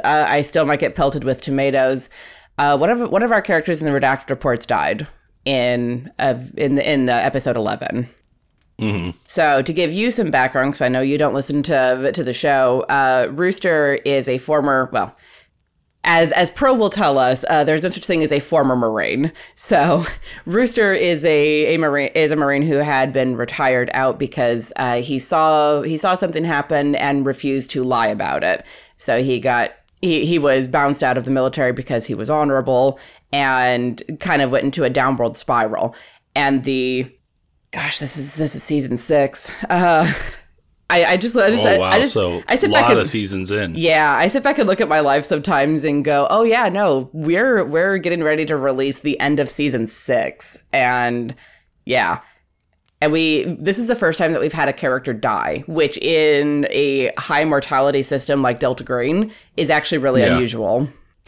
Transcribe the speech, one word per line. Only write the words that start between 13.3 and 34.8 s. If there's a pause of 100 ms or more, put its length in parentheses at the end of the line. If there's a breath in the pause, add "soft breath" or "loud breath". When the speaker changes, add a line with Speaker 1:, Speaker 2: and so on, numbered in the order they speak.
Speaker 1:
Rooster (100)
is
a
former,
well, (920 soft breath)
as,
as
Pro
will
tell
us,
uh,
there's
no
such
thing
as
a
former
Marine. (240 loud breath)
So (220 loud breath)
<laughs>
Rooster
is
a,
a
Marine,
is
a
Marine
who
had
been
retired
out
because,
uh,
he
saw,
he
saw
something
happen
and
refused
to
lie
about
it. (340 loud breath)
So
he
got, (280)
he,
he
was
bounced
out
of
the
military
because
he
was
honorable (320 loud breath)
and (200)
kind
of
went
into